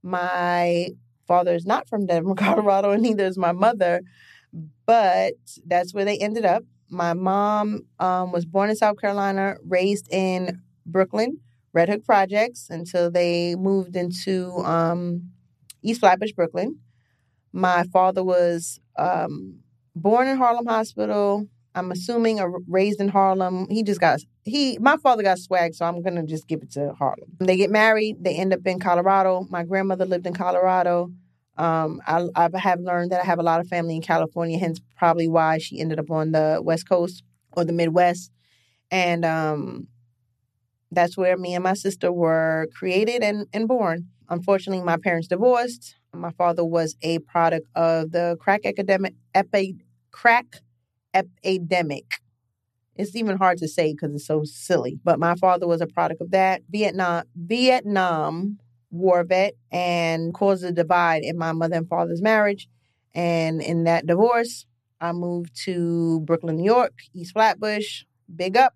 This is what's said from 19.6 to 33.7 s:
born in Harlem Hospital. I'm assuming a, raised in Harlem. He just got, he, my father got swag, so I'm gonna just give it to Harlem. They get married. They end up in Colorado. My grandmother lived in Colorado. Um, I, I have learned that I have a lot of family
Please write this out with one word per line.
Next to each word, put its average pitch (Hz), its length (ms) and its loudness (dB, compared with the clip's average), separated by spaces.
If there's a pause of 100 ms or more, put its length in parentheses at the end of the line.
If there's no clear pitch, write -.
born 214 320 2
in 269 100 0
Harlem 240 280 2
Hospital. 208 840 -2 (260)
I'm 180 180 -6
assuming 220 480 0
a, 185 100 -2 (180)
raised 202 320 2
in 196 80 2
Harlem. 190 640 2
He 220 140 -2
just 196 180 -2
got, 156 180 4 (240)
he, 262 360 -2
my 277 180 4
father 247 260 2
got 185 160 2
swag, 180 340 0
so 170 120 -4
I'm 175 160 -4
gonna 175 220 -4
just 156 240 -8
give 160 140 -4
it - 100 -20
to 143 220 -4
Harlem. - 360 -4 (100)
They 185 160 2
get 185 140 2
married. 214 520 2
They 175 140 -2
end 190 180 0
up 180 120 -4
in 180 140 -2
Colorado. 185 680 2
My 175 140 -6
grandmother 190 420 -2
lived 180 220 -4
in 175 60 -6
Colorado. 180 800 2 (460)
Um, 160 500 0
I, 170 280 2
I 170 220 4
have 185 220 0
learned 175 320 -2
that 180 100 0
I 185 40 -2
have 175 140 2
a 170 40 0
lot 170 160 2
of 175 80 -6
family 165 280 -4